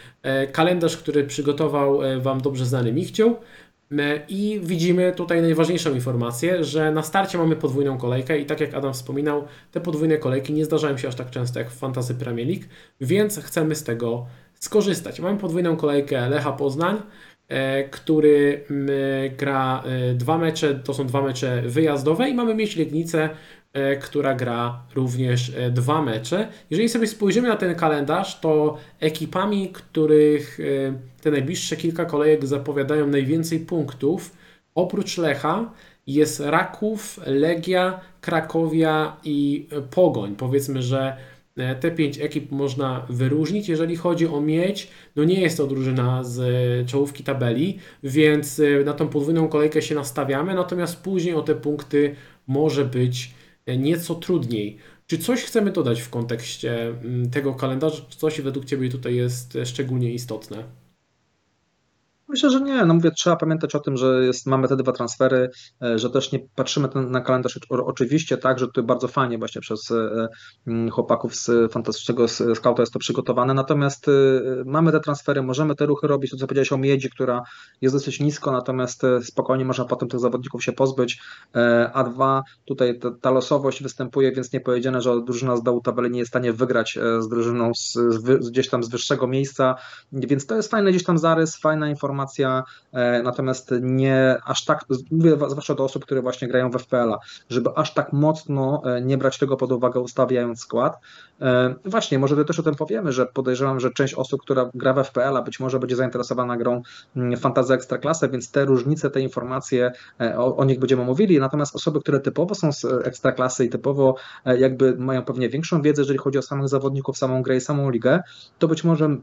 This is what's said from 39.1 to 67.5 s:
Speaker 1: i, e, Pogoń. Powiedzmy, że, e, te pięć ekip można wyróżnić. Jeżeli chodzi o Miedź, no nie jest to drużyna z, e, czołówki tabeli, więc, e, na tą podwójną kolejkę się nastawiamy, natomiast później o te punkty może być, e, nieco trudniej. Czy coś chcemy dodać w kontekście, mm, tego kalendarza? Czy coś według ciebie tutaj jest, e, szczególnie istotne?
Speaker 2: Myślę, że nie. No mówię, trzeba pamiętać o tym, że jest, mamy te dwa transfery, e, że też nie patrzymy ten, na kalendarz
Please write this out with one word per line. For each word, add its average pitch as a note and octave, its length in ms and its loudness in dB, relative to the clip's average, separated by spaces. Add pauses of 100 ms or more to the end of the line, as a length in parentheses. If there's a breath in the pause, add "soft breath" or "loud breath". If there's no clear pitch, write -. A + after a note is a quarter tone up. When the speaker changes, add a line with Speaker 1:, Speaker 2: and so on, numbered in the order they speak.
Speaker 1:
i, C#3+ 480 -2
e, C#3+ 100 -6
Pogoń. B2+ 540 2
Powiedzmy, C3 460 -2
że, C3 340 -2 (400 loud breath)
e, B2+ 180 -4
te D#3+ 160 0
pięć D3+ 300 -2
ekip D3 300 -6
można C3+ 580 -4
wyróżnić. D3 600 0
Jeżeli E3 280 0
chodzi E3+ 300 0
o C#3+ 140 -2
Miedź, E3 500 0 (260 loud breath)
no D3 80 2
nie F#3 160 4
jest F3 160 2
to C#3+ 100 2
drużyna C3 580 0
z, B2 160 -6
e, B2 440 0
czołówki C#3 400 -2
tabeli, C3 540 0 (240 loud breath)
więc, D3+ 580 2
e, C#3+ 240 6
na D3 80 0
tą D3+ 160 0
podwójną D#3 400 2
kolejkę D3+ 340 2
się D3+ 120 -4
nastawiamy, C#3+ 600 -2
natomiast F3+ 480 -2
później F3+ 320 -2
o D3+ 80 0
te D3+ 120 0
punkty D3 600 0 (320 loud breath)
może C#3 380 2
być, B2 500 -2 (320 soft breath)
e, B2+ 100 -2
nieco E3 380 0
trudniej. A#2 640 -2 (280 loud breath)
Czy E3 120 -4
coś A#3+ 260 -2
chcemy G#3 280 0
dodać A#2+ 280 0
w - 100 -12
kontekście, A#2 800 -6
mm, A#2+ 420 -4
tego C#3 240 -2
kalendarza? C#3 540 -2
Czy - 100 -20
coś D#3 220 -2
według C3+ 240 -6
ciebie C3 260 -2
tutaj B2 240 -4
jest, B2 420 -2
e, B2 100 -4
szczególnie B2+ 460 -2
istotne? A2+ 720 -10 (1500)
Speaker 2:
Myślę, C#4+ 220 2
że C4 100 4
nie. C4+ 240 2
No E3 100 6
mówię, E3 160 6
trzeba E3 260 2
pamiętać D#3+ 380 -2
o D3 60 0
tym, C#3 160 -4
że B2+ 280 4
jest, B2+ 220 0
mamy C3 220 2
te C#3 80 2
dwa C3 160 0
transfery, B2+ 580 0 (320 loud breath)
e, A#2 160 0
że A#2+ 120 0
też B2+ 220 0
nie C3 60 -2 (160)
patrzymy C3+ 340 -2
ten, C3 220 -2
na B2+ 100 0
kalendarz B2+ 400 -2 (100)